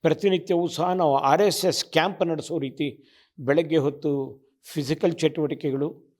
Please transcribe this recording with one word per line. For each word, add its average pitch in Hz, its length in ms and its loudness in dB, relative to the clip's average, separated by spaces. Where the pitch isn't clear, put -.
ಪ್ರತಿನಿತ್ಯವೂ 175 640 0
ಸಹ 175 240 -2
ನಾವು 165 240 2
ಆರ್ 139 260 4
ಎಸ್ 196 240 2
ಎಸ್ 170 200 0
ಕ್ಯಾಂಪ್ 175 400 0
ನಡೆಸೋ 160 340 -4
ರೀತಿ 139 440 -6
ಬೆಳಗ್ಗೆ 151 380 2
ಹೊತ್ತು 143 680 -2
ಫಿಸಿಕಲ್ 156 500 -2
ಚಟುವಟಿಕೆಗಳು, 147 920 -4